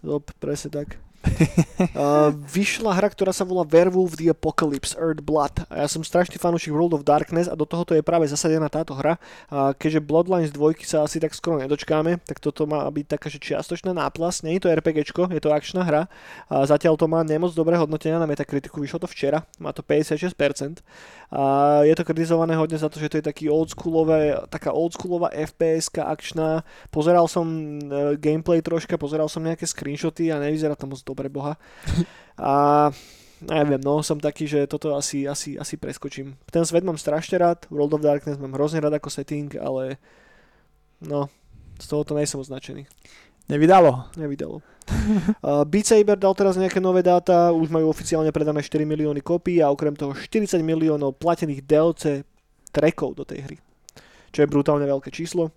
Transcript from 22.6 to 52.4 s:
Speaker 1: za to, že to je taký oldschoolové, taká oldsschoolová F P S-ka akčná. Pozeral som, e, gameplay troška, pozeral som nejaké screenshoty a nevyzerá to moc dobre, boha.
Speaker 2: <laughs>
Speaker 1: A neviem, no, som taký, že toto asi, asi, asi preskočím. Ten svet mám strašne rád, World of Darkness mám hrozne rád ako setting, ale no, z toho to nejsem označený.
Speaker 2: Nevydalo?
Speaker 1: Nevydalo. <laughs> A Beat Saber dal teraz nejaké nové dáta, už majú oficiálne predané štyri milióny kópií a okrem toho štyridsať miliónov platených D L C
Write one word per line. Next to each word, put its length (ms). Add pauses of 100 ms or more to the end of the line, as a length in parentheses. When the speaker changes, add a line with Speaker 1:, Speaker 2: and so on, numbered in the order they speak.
Speaker 1:
za 140
to, 80
že 100
to 120
je 80
taký 200
oldschoolové, 1000
taká 260
oldsschoolová 580
F 220
P 240
S-ka 300
akčná. 580 (240)
Pozeral 380
som, 180 (340)
e, 380
gameplay 420
troška, 380
pozeral 320
som 100
nejaké 240
screenshoty 680
a 120
nevyzerá 320
to 140
moc 140
dobre, 280
boha. 260 (440)
Speaker 2:
<laughs> 380
Speaker 1:
A 520 (520)
neviem, 380
no, 220
som 160
taký, 280
že 200
toto 280
asi, 320
asi, 300
asi 200
preskočím. 600 (120)
Ten 160
svet 200
mám 140
strašne 400
rád, 300
World 260
of 80
Darkness 360
mám 160
hrozne 260
rád 160
ako 140
setting, 460
ale 480 (960)
no, 320 (460)
z 100
toho 160
to 100
nejsem 240
označený. 500 (600)
Speaker 2:
Nevydalo? 680
Speaker 1:
Nevydalo. 480 (400)
<laughs> 400
A 200
Beat 220
Saber 300
dal 180
teraz 220
nejaké 240
nové 240
dáta, 480
už 180
majú 180
oficiálne 440
predané 300
štyri 240
milióny 360
kópií 380
a 100
okrem 240
toho 200
štyridsať 480
miliónov 540
platených 460
D 120
L 200
C 100 (640)